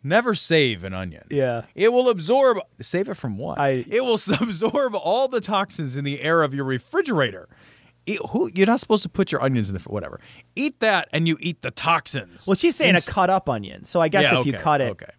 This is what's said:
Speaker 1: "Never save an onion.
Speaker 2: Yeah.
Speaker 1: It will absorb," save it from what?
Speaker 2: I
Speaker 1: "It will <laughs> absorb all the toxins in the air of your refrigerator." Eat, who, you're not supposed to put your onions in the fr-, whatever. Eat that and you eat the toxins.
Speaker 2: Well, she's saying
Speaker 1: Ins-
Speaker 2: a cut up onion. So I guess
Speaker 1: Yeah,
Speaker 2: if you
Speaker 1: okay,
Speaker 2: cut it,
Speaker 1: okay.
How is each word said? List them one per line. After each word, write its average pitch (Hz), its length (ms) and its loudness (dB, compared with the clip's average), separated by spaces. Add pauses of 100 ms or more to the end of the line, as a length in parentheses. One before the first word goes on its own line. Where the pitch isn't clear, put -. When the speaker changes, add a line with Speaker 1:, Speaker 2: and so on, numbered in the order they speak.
Speaker 1:
"Never 214 320 2
save 127 500 0
an 95 100 -8
onion. 92 360 -8
Speaker 2:
Yeah. 127 320 -2 (120)
Speaker 1:
It 220 180 4
will 247 160 4
absorb," 226 500 2 (220)
save 190 280 -4
it 208 80 -8
from 104 220 -6
what? - 200 -8
Speaker 2:
I 135 300 0
Speaker 1:
"It 247 160 0
will 240 100 0
<laughs> - 260 0
absorb 226 540 -2
all 202 340 0
the 254 120 -2
toxins 175 560 -4
in 143 80 -6
the 139 160 -6
air 160 220 2
of 135 120 0
your 139 100 -4
refrigerator." 131 840 -2 (600)
Eat, 202 120 -4 (100)
who, 185 240 0
you're 190 140 4
not 226 100 4
supposed - 240 0
to 170 60 -8
put - 240 -2
your 131 100 0
onions 123 260 2
in 98 60 -4
the 90 60 -4
fr-, - 100 -16
whatever. 98 300 -8 (340)
Eat 285 240 -4
that 202 340 0
and 165 140 2
you 160 140 2
eat 165 220 -6
the 123 100 -6
toxins. 143 760 -4
Speaker 2:
Well, 196 80 4
she's 330 220 2
saying 240 180 4
Speaker 1:
Ins- - 140 2
Speaker 2:
a - 20 -8
cut 185 200 2
up 190 180 0
onion. 110 340 -6
So - 180 -2
I 165 60 4
guess 147 240 4
Speaker 1:
Yeah, 120 80 4
Speaker 2:
if 127 80 0
you 135 80 0
Speaker 1:
okay, - 80 -10
Speaker 2:
cut 151 180 4
it, 120 120 0
Speaker 1:
okay. - 260 -16